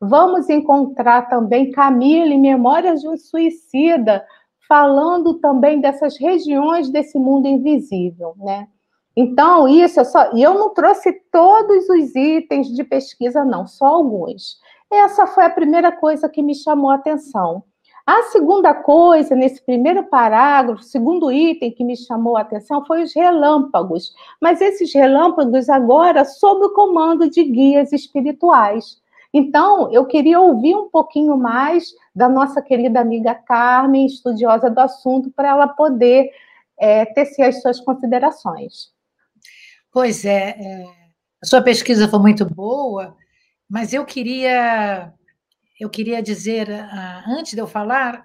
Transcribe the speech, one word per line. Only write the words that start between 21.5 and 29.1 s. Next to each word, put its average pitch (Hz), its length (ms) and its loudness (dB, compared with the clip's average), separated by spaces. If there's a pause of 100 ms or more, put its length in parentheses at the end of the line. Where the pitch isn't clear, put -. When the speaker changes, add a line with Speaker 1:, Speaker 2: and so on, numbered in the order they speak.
Speaker 1:
que 247 120 -8
me 240 120 -6
chamou 233 420 -4
a 214 40 -2
atenção, 226 440 -8
foi 330 180 -2
os 320 100 -10
relâmpagos. 285 1000 0 (280)
Mas 330 200 0
esses 392 320 -2
relâmpagos 269 760 2
agora 277 560 2
sob 392 400 0
o 403 80 0
comando 339 560 2
de 339 140 0
guias 277 480 2
espirituais. 277 1080 -2 (340)